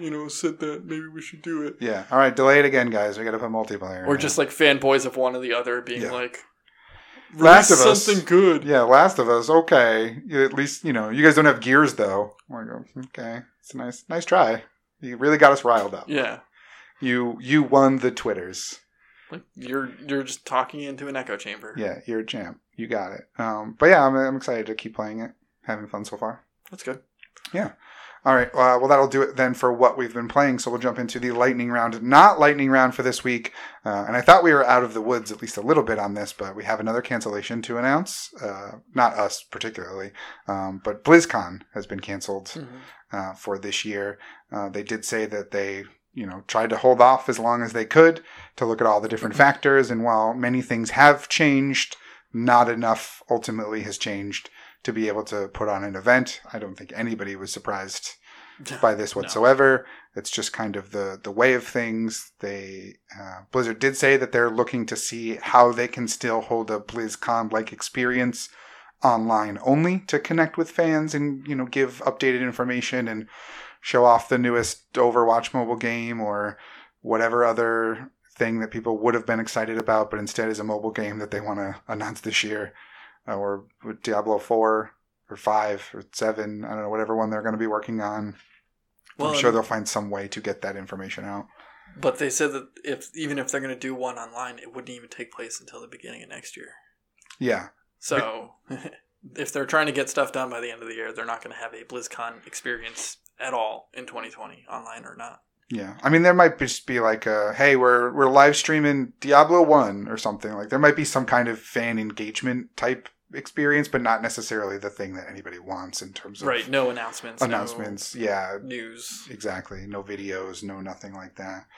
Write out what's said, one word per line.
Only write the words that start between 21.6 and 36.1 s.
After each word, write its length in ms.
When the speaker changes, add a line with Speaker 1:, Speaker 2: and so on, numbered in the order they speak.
Speaker 2:
Yeah, 300
you're 140
a 60
champ. 340
You 100
got 260
it. 160
Um, 400
but 80
yeah, 200
I'm, 100
I'm 200
excited 300
to 80
keep 200
playing 260
it. 120
Having 240
fun 160
so 120
far. 280
Speaker 1:
That's 140
good. 160
Speaker 2:
Yeah. 200
All 120
right. 120
Uh, 300
well, 100
that'll 200
do 140
it 140
then 160
for 200
what 260
we've 160
been 140
playing. 320
So 100
we'll 100
jump 180
into 200
the 140
lightning 380
round. 320
Not 360
lightning 320
round 240
for 80
this 220
week. 280
Uh, 220
and 100
I 40
thought 240
we 100
were 100
out 200
of 100
the 80
woods 300
at 100
least 140
a 60
little 200
bit 160
on 160